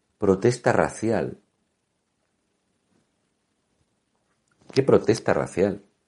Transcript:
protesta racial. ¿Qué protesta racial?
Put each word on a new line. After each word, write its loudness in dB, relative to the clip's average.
protesta 0
racial. -2
¿Qué 2
protesta 2
racial? -2